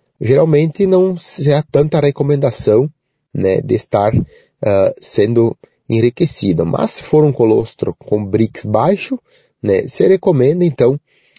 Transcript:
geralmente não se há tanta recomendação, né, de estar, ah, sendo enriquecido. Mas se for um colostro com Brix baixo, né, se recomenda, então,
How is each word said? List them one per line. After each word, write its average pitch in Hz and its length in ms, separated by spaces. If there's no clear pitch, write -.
geralmente 151 640
não 185 320
se 147 340
há 147 120
tanta 151 360
recomendação, 143 920
né, 95 280
de - 140
estar, 104 380
ah, 98 400
sendo 117 560
enriquecido. 117 760
Mas - 260
se - 120
for 151 200
um 147 100
colostro 113 640
com - 280
Brix 107 420
baixo, 143 540
né, 98 260
se 175 200
recomenda, 175 560
então, 147 360